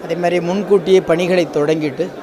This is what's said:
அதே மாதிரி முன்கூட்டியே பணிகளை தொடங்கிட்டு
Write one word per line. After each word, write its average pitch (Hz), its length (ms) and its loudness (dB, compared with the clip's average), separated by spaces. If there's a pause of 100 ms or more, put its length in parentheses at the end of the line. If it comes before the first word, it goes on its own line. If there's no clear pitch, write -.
அதே 165 120 -4
மாதிரி 175 240 0
முன்கூட்டியே 185 640 2
பணிகளை 170 520 0
தொடங்கிட்டு 151 540 0 (160)